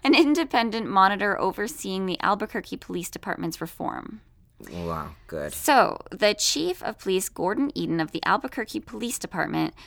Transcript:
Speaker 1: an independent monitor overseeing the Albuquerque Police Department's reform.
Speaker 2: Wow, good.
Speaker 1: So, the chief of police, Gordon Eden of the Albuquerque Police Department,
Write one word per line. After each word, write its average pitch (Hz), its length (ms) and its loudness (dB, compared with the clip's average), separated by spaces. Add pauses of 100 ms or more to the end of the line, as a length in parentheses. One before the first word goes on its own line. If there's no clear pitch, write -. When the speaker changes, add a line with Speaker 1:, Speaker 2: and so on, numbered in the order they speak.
Speaker 1:
an 277 100 6
independent 269 760 4
monitor 196 520 4
overseeing 190 680 -2
the 180 160 -2
Albuquerque - 560 -2
Police 180 320 -8
Department's - 500 -6
reform. - 600 -8 (500)
Speaker 2:
Wow, 82 400 -6 (160)
good. 76 260 -6
Speaker 1:
So, - 440 4 (140)
the 208 220 2
chief 320 500 0
of - 160 -6
police, 190 280 0
Gordon 240 480 -2
Eden 165 240 0
of 156 120 -2
the - 140 -6
Albuquerque 220 560 -2
Police 233 380 -6
Department, 156 540 -2 (140)